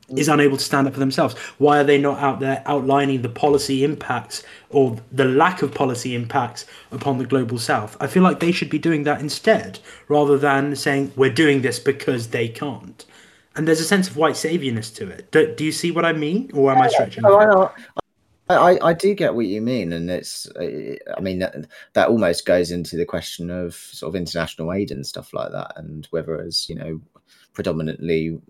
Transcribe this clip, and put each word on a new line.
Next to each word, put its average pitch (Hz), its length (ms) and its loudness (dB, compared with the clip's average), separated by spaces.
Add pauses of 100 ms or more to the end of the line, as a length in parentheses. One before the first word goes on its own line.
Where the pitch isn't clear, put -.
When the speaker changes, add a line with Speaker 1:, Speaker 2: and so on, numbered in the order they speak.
(160)
Speaker 1:
is 139 120 0
unable 143 280 4
to 135 80 -4
stand 139 220 0
up 131 80 -4
for 135 60 -4
themselves? 135 340 0 (240)
Why 147 220 4
are 143 40 4
they 143 140 6
not 139 200 0
out 139 220 -2
there 135 240 -4
outlining 139 560 0
the 120 80 -4
policy 139 560 0
impacts 135 580 -6 (280)
or 131 260 2 (160)
the 131 140 2
lack 156 340 2
of 143 140 -2
policy 127 400 -2
impacts 120 500 -4 (280)
upon 135 260 -2
the 127 80 -4
global 120 320 0
south? 117 420 -2
I 143 60 -4
feel 180 160 2
like 180 180 4
they 170 120 2
should 156 180 -4
be 151 80 -2
doing 156 240 0
that 139 180 0
instead, - 600 -2 (280)
rather 143 300 4
than 139 380 0
saying, 139 380 -2
"We're 131 160 4
doing 139 300 4
this 120 180 -2
because 135 500 -2
they 117 200 -2
can't." - 560 -12 (520)
And 156 120 -2
there's 160 100 4
a 165 60 -4
sense 185 240 2
of - 80 -14
white 151 180 2
saviorness 135 600 -4
to 101 120 -10
it. - 220 -18
Do, 156 240 4
do 147 100 -4
you 156 60 0
see 170 220 -2
what 165 120 0
I 165 80 2
mean? 160 420 -2
Or 135 180 4
am 131 60 4
I 127 80 6
Speaker 2:
Yeah, - 20 4
Speaker 1:
stretching 143 340 0
Speaker 2:
no, 202 160 8
Speaker 1:
it? 196 320 6 (800)
Speaker 2:
I, 185 40 2
I, 170 200 6
I, 165 160 2
I 170 60 4
do 190 200 0
get 160 180 0
what 117 140 0
you 104 160 -4
mean. 110 300 -2
And 85 180 -4
it's, - 460 -8
uh, 71 400 -8 (200)
I - 40 -8
mean, 92 180 -4
that, 90 300 -6 (240)
that 95 160 4
almost 98 380 2
goes 90 260 2
into 85 240 -6
the 85 80 -2
question 87 460 -8
of 87 260 -8
sort - 320 -14
of 85 80 -6
international 82 560 -6
aid 98 180 -4
and 69 160 -10
stuff - 260 -14
like - 200 -8
that, 50 240 -10
and 78 340 -16
whether, 80 300 -6
as - 280 -8
you 82 60 -10
know, 80 260 -10 (520)
predominantly 80 840 -4 (120)